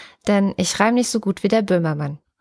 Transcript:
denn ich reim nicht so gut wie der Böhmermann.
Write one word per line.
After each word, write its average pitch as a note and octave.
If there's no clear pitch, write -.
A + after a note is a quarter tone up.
denn G3+
ich -
reim A#3
nicht B3
so A3+
gut G3
wie A3
der A3+
Böhmermann. D#3